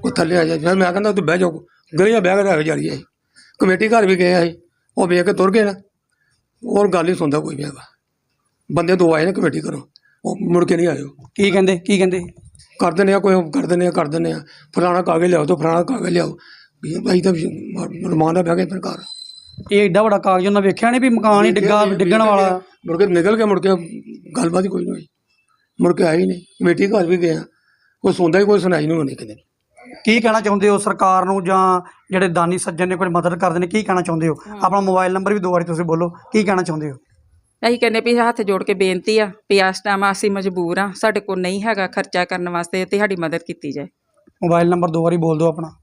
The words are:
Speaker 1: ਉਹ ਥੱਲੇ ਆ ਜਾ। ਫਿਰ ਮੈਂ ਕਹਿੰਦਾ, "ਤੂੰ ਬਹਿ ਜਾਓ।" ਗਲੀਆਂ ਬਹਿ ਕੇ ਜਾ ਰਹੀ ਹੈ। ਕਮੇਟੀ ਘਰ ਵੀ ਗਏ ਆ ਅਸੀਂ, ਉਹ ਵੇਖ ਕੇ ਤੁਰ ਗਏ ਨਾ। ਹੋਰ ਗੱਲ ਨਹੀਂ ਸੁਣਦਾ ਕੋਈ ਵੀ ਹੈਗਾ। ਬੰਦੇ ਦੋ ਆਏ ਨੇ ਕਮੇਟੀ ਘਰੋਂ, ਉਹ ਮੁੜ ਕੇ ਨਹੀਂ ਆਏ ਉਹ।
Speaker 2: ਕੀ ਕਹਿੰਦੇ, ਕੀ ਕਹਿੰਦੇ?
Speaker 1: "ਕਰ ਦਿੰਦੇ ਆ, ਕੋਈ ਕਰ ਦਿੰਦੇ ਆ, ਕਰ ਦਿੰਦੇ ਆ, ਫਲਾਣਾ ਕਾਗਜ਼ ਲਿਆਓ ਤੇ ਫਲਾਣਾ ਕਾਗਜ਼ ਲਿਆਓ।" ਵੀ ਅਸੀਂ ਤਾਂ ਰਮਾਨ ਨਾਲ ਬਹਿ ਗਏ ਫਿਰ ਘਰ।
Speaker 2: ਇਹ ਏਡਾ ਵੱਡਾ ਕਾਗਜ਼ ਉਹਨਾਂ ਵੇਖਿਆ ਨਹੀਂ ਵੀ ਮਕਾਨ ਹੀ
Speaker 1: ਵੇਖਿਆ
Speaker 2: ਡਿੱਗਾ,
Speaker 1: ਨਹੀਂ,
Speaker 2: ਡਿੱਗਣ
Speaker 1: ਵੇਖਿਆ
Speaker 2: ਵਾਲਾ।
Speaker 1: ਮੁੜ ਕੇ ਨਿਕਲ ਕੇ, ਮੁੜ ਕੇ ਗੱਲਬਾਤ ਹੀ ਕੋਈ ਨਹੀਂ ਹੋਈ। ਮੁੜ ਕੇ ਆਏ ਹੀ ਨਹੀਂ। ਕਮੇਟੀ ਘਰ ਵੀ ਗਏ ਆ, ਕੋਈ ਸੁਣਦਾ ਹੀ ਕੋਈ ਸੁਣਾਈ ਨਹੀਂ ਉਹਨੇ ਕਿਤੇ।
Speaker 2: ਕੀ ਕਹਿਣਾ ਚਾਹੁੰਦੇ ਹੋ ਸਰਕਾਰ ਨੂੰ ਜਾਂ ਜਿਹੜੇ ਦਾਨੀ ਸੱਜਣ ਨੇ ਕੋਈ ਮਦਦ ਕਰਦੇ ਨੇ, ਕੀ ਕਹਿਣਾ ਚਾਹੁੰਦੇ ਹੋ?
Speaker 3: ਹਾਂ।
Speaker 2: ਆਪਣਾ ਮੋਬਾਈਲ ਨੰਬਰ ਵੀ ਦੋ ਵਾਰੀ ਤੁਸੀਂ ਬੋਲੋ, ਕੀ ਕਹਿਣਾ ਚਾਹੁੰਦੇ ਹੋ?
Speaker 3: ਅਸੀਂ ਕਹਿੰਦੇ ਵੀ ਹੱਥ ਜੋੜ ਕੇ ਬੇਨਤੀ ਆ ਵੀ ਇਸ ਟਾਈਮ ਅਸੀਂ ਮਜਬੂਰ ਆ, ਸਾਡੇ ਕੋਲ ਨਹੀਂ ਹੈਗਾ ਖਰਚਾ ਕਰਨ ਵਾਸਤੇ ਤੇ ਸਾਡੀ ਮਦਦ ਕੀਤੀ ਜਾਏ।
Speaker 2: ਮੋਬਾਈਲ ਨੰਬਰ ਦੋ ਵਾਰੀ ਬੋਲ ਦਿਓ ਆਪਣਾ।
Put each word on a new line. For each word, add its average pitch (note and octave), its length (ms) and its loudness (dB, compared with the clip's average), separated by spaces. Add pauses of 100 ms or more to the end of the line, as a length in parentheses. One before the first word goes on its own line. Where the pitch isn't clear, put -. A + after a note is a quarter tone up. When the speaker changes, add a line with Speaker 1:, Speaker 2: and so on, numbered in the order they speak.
Speaker 1:
ਉਹ D3 60 -2
ਥੱਲੇ E3+ 260 -2
ਆ E3+ 80 2
ਜਾ। D#3+ 240 -2
ਫਿਰ F#3+ 100 2
ਮੈਂ F3 140 2
ਕਹਿੰਦਾ, G3+ 200 -2
"ਤੂੰ F#3 140 -2
ਬਹਿ E3+ 120 0
ਜਾਓ।" F3 260 -2 (360)
ਗਲੀਆਂ A3 200 4
ਬਹਿ F#3+ 360 2
ਕੇ D#3 80 0
ਜਾ D#3 100 -2
ਰਹੀ D3+ 160 -4
ਹੈ। C#3 80 -8 (600)
ਕਮੇਟੀ F#3+ 300 2
ਘਰ A3 180 4
ਵੀ F#3 100 4
ਗਏ F3+ 180 2
ਆ F3 80 4
ਅਸੀਂ, E3+ 120 -2 (440)
ਉਹ F#3+ 80 2
ਵੇਖ F3 180 2
ਕੇ G3 80 0
ਤੁਰ F#3 180 2
ਗਏ G#3+ 140 4
ਨਾ। G3+ 80 -2 (920)
ਹੋਰ G#3 240 2
ਗੱਲ F3 160 0
ਨਹੀਂ F3+ 100 0
ਸੁਣਦਾ D3+ 260 -2
ਕੋਈ D#3 160 -10
ਵੀ C#3+ 80 -8
ਹੈਗਾ। C#3+ 180 -14 (920)
ਬੰਦੇ E3+ 240 2
ਦੋ E3+ 180 4
ਆਏ D#3 120 0
ਨੇ F#3+ 60 -2
ਕਮੇਟੀ D#3+ 280 -2
ਘਰੋਂ, D3+ 200 -6 (440)
ਉਹ - 120 -6 (160)
ਮੁੜ F3 120 4
ਕੇ F3 120 0
ਨਹੀਂ E3+ 120 0
ਆਏ C#3 140 -4
ਉਹ। - 320 -18
Speaker 2:
ਕੀ G3+ 160 2
ਕਹਿੰਦੇ, F#3+ 360 2
ਕੀ G3+ 120 2
ਕਹਿੰਦੇ? F#3 220 0 (600)
Speaker 1:
"ਕਰ F3 120 0
ਦਿੰਦੇ F#3+ 200 2
ਆ, G3 60 2
ਕੋਈ F#3+ 160 2 (200)
ਕਰ - 120 0
ਦਿੰਦੇ F3 200 0
ਆ, F3 40 2
ਕਰ E3 180 -2
ਦਿੰਦੇ E3 240 -2
ਆ, D#3 80 -8 (360)
ਫਲਾਣਾ F3 260 0
ਕਾਗਜ਼ E3+ 220 0
ਲਿਆਓ F3 200 2
ਤੇ E3+ 100 2
ਫਲਾਣਾ E3 280 0
ਕਾਗਜ਼ F3 280 -4
ਲਿਆਓ।" E3 260 -2 (460)
ਵੀ D#3+ 280 -6
ਅਸੀਂ F3+ 120 2
ਤਾਂ F#3 100 2 (760)
ਰਮਾਨ D#3+ 240 2
ਨਾਲ F3+ 80 2
ਬਹਿ E3+ 140 0
ਗਏ F#3 80 0
ਫਿਰ F#3+ 140 -8
ਘਰ। - 240 -10 (680)
Speaker 2:
ਇਹ G3+ 100 4
ਏਡਾ G3+ 200 2
ਵੱਡਾ G3+ 160 2
ਕਾਗਜ਼ F#3 280 2
ਉਹਨਾਂ G3+ 160 2
ਵੇਖਿਆ G3 280 2
ਨਹੀਂ B3 100 0
ਵੀ C4 80 2
ਮਕਾਨ G#3+ 360 4
ਹੀ A3 40 4
Speaker 1:
ਵੇਖਿਆ G#3 120 2
Speaker 2:
ਡਿੱਗਾ, G#3 240 2
Speaker 1:
ਨਹੀਂ, G3 140 -2
Speaker 2:
ਡਿੱਗਣ F#3 200 2
Speaker 1:
ਵੇਖਿਆ G#3+ 180 4
Speaker 2:
ਵਾਲਾ। F#3 240 0 (260)
Speaker 1:
ਮੁੜ E3 120 -4
ਕੇ G3+ 80 4
ਨਿਕਲ F3+ 300 2
ਕੇ, A3 80 0
ਮੁੜ G3 160 0
ਕੇ F#3+ 80 0 (680)
ਗੱਲਬਾਤ F3 280 0
ਹੀ G3 40 -4
ਕੋਈ F#3 140 -6
ਨਹੀਂ F3 100 -6
ਹੋਈ। - 140 -12 (720)
ਮੁੜ F3 160 2
ਕੇ F#3 80 2
ਆਏ E3 140 2
ਹੀ F#3 80 0
ਨਹੀਂ। F3+ 140 -4
ਕਮੇਟੀ F3 460 0
ਘਰ G3 200 0
ਵੀ F3+ 100 2
ਗਏ E3+ 180 0
ਆ, D#3+ 80 -6 (600)
ਕੋਈ F#3+ 100 2
ਸੁਣਦਾ F3 260 2
ਹੀ G#3 60 4
ਕੋਈ G3+ 160 4
ਸੁਣਾਈ D#3+ 260 0
ਨਹੀਂ E3 120 -2
ਉਹਨੇ C3+ 160 -4
ਕਿਤੇ। A2 200 -16 (680)
Speaker 2:
ਕੀ A3+ 160 2
ਕਹਿਣਾ A3 200 2
ਚਾਹੁੰਦੇ G3+ 280 2
ਹੋ G3+ 100 4
ਸਰਕਾਰ F#3+ 460 2
ਨੂੰ F#3+ 200 -2
ਜਾਂ F#3 360 2 (300)
ਜਿਹੜੇ F#3 180 2
ਦਾਨੀ F3 300 0
ਸੱਜਣ F3+ 300 -4
ਨੇ F#3 80 -2
ਕੋਈ F#3 120 -2
ਮਦਦ F3 320 0
ਕਰਦੇ F3 180 0
ਨੇ, F3+ 80 0
ਕੀ G#3+ 160 -2
ਕਹਿਣਾ F#3 200 -2
ਚਾਹੁੰਦੇ E3 260 -2
ਹੋ? D3+ 60 -2 (140)
Speaker 3:
ਹਾਂ। G3+ 140 -12
Speaker 2:
ਆਪਣਾ F#3+ 180 2
ਮੋਬਾਈਲ F#3 320 0
ਨੰਬਰ F#3+ 200 -2
ਵੀ G#3+ 60 -2
ਦੋ F3+ 140 -2
ਵਾਰੀ F3 120 -4
ਤੁਸੀਂ E3+ 200 -4
ਬੋਲੋ, E3 240 -2
ਕੀ G#3 360 -4
ਕਹਿਣਾ F3+ 180 0
ਚਾਹੁੰਦੇ D#3 280 -6
ਹੋ? C3 60 -14 (720)
Speaker 3:
ਅਸੀਂ A#3+ 100 0
ਕਹਿੰਦੇ A3+ 220 0
ਵੀ A#3+ 180 2
ਹੱਥ A#3 240 0
ਜੋੜ F#3+ 220 -2
ਕੇ G#3 100 0
ਬੇਨਤੀ F#3 440 0
ਆ G#3+ 80 2 (240)
ਵੀ G3 80 4
ਇਸ F#3+ 260 0
ਟਾਈਮ G3+ 260 0
ਅਸੀਂ G3 200 -2
ਮਜਬੂਰ F#3 480 -4
ਆ, G3 160 -2
ਸਾਡੇ G#3 260 -2
ਕੋਲ F#3+ 200 -6
ਨਹੀਂ F#3 220 -2
ਹੈਗਾ G3+ 240 -2
ਖਰਚਾ F#3 380 -4
ਕਰਨ F3+ 240 -6
ਵਾਸਤੇ F3 360 -4
ਤੇ F#3+ 140 -2
ਸਾਡੀ G3+ 220 0
ਮਦਦ E3 180 -4
ਕੀਤੀ - 340 -12
ਜਾਏ। C#3+ 140 -10 (420)
Speaker 2:
ਮੋਬਾਈਲ E3+ 400 2
ਨੰਬਰ F3 200 2
ਦੋ E3 160 -2
ਵਾਰੀ E3+ 120 2
ਬੋਲ D#3+ 220 0
ਦਿਓ E3 100 2
ਆਪਣਾ। E3 200 -6 (140)